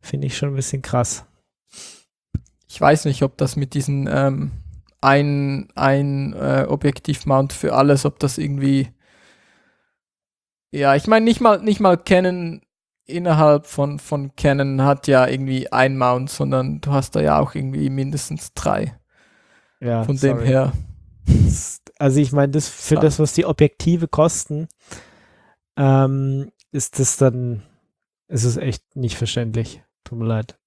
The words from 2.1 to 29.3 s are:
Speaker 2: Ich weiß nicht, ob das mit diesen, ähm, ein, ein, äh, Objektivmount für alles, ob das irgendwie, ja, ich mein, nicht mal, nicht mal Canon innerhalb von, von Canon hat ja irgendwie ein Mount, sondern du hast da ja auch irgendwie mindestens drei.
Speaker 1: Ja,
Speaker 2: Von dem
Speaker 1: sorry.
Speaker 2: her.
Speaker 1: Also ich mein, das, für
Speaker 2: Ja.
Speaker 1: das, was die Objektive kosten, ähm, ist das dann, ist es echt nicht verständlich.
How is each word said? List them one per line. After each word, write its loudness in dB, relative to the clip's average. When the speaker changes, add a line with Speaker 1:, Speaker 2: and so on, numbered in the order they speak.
Speaker 2:
Ich -20
weiß 2
nicht, -2
ob -4
das -4
mit -6
diesen, -4
ähm, -2
ein, 0
ein, 0
äh, -2
Objektivmount -2
für -4
alles, 4
ob -4
das -2
irgendwie, -2
ja, 4
ich 0
mein, 4
nicht 4
mal, 4
nicht 0
mal 4
Canon 0
innerhalb 2
von, -6
von -8
Canon 0
hat 2
ja 6
irgendwie -4
ein 2
Mount, 0
sondern -4
du -4
hast -2
da 0
ja 4
auch -2
irgendwie -4
mindestens -6
drei. -4
Speaker 1:
Ja, -2
Speaker 2:
Von -2
dem 0
Speaker 1:
sorry. -2
Speaker 2:
her. 2
Speaker 1:
Also 4
ich 2
mein, 2
das, 0
für -2
Speaker 2:
Ja. 2
Speaker 1:
das, 2
was 2
die 2
Objektive 2
kosten, 0
ähm, 2
ist -6
das 0
dann, 0
ist -2
es 0
echt -8
nicht -4
verständlich. -6